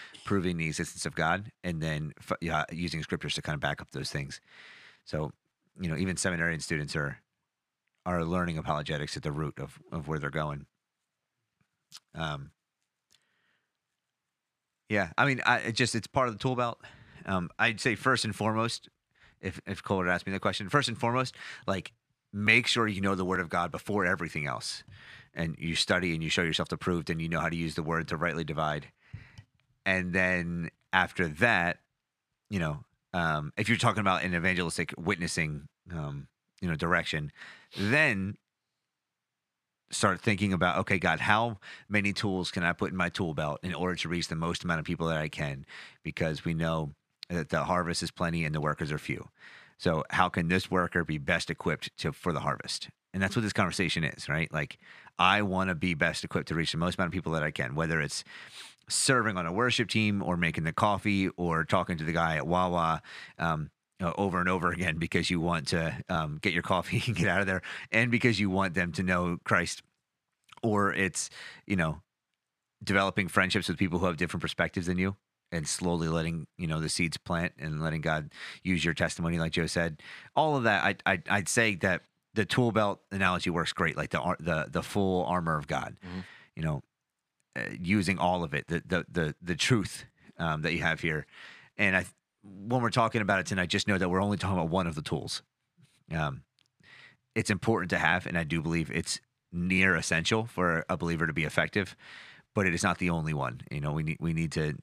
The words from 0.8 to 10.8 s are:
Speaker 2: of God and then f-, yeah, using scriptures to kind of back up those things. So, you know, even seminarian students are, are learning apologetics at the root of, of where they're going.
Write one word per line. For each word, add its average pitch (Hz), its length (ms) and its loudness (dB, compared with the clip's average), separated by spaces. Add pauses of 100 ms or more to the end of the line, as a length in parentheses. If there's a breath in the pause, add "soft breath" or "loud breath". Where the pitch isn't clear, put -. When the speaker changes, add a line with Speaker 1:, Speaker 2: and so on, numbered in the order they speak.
Speaker 2:
of 76 100 -6
God 87 360 0 (120)
and 82 200 -4
then 78 360 -4
f-, - 220 -4
yeah, 78 320 0
using 80 300 -4
scriptures 76 320 -4
to 78 80 -4
kind 80 120 -4
of 71 60 -6
back 71 220 -2
up - 80 -16
those 67 200 -8
things. 69 300 -8 (640 loud breath)
So, 78 280 -4 (480)
you 90 80 -2
know, 80 80 -2
even 90 200 -2
seminarian 85 440 0
students 73 360 -4
are, 71 240 -4 (840)
are 87 180 0
learning 85 340 0
apologetics 76 580 -4
at 76 60 -10
the 76 100 -4
root 73 260 -6
of, 69 200 -12 (140)
of 76 160 -8
where 78 100 -4
they're 71 120 -4
going. 73 360 -6 (1500)